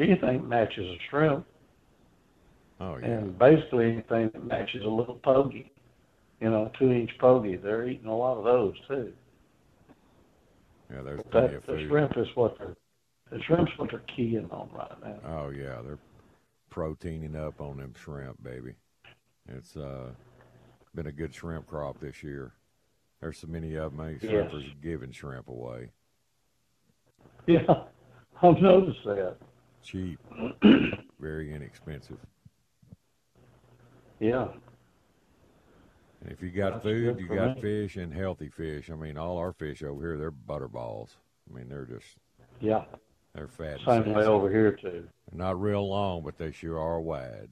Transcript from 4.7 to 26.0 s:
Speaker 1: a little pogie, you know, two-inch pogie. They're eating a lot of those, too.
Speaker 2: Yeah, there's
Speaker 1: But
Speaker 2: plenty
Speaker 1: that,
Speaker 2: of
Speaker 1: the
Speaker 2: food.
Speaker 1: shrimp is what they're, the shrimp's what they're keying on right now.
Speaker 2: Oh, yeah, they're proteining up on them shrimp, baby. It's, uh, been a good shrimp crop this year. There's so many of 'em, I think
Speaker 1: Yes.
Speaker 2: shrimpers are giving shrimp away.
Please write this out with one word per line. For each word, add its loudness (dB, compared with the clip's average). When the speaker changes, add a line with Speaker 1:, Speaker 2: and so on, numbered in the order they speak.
Speaker 1:
a 0
little -2
pogie, 2
you 0
know, 0
two-inch 4
pogie. 6
They're -2
eating -8
a -2
lot 0
of -8
those, 4
too. -6
Speaker 2:
Yeah, -12
there's -10
Speaker 1:
But -18
Speaker 2:
plenty 6
Speaker 1:
that, -4
Speaker 2:
of -14
Speaker 1:
the -6
Speaker 2:
food. -4
Speaker 1:
shrimp 2
is -2
what 2
they're, -12
the -8
shrimp's 2
what -6
they're -10
keying -2
on -12
right -12
now. -12
Speaker 2:
Oh, -8
yeah, -10
they're -12
proteining -8
up -8
on -10
them -14
shrimp, -14
baby. -14
It's, -16
uh, -12
been -8
a -12
good -8
shrimp -10
crop -8
this -12
year. -12
There's -10
so -14
many -6
of -6
'em, -10
I -8
think -10
Speaker 1:
Yes. -4
Speaker 2:
shrimpers -10
are -20
giving -8
shrimp -14
away. -12